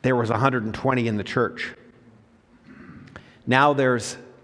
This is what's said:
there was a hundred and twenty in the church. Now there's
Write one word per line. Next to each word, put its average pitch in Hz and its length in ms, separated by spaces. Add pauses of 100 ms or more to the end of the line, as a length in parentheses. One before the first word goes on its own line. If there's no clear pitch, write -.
there 127 140
was 117 140
a 113 80
hundred 127 260
and 110 100
twenty 127 320
in 107 100
the 101 60
church. - 540 (1700)
Now 139 260
there's 127 440 (280)